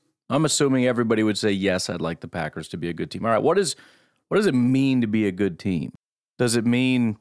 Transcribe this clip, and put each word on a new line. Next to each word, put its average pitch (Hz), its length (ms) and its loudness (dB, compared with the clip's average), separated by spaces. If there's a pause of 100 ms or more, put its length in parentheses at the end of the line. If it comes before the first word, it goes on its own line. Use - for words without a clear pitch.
(280)
I'm 147 160 2
assuming 131 420 2
everybody 113 360 2
would 107 160 2
say, 107 140 0
"Yes, 95 360 -2
I'd 90 120 -6
like 82 200 -6
the 82 60 -16
Packers 80 420 -8
to - 80 -12
be 85 120 -6
a 85 60 -6
good 85 180 -8
team." 92 120 -10
All 113 60 0
right, 107 120 2
what 165 160 2
is, 180 180 -2 (500)
what 170 120 0
does 214 80 2
it 147 80 2
mean 131 480 2
to 113 40 0
be 107 200 0
a 98 40 0
good 92 280 -2
team? 80 340 -4 (440)
Does 120 200 0
it 117 100 2
mean 123 540 2